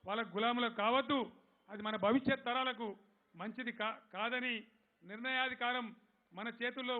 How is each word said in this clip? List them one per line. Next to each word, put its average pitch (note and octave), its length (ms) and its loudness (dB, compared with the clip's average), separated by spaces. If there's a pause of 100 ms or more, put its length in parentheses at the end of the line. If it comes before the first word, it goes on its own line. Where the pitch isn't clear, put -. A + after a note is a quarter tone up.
వాళ్ళ G#3 180 0 (120)
గులాములం A#3 380 2 (100)
కావద్దు. C4 360 4 (520)
అది G#3 160 -10
మన G#3+ 100 -2 (100)
భవిష్యత్ C4 420 4
తరాలకు B3 400 0 (460)
మంచిది A3+ 460 -6
కా-, G#3+ 180 0 (160)
కాదని A#3+ 400 -2 (480)
నిర్ణయాధికారం B3 840 -2 (460)
మన G3 160 -8 (120)
చేతుల్లో B3 400 -2